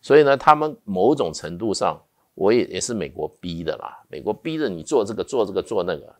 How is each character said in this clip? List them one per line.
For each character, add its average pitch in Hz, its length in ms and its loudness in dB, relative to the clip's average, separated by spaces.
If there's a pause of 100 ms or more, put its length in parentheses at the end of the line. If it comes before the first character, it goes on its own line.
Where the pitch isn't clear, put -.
所 143 180 6
以 156 40 8
呢， 139 120 4
他 151 180 4
们 151 300 0
某 104 320 2
种 107 180 -2
程 85 240 -10
度 101 160 -2
上， 82 240 -2 (360)
我 98 180 2
也， 117 140 4
也 92 160 -8
是 120 120 -6
美 92 140 -4
国 71 180 -8 (140)
逼 85 240 -8
的 78 140 -4
啦。 - 320 -14
美 71 100 -12
国 104 140 -4
逼 160 240 -8
着 151 100 -2
你 85 160 -6
做 135 220 2
这 104 80 -8
个、 98 100 -6
做 113 220 -2
这 95 80 -10
个、 95 100 -2
做 104 180 -4
那 87 140 -2
个， - 240 -18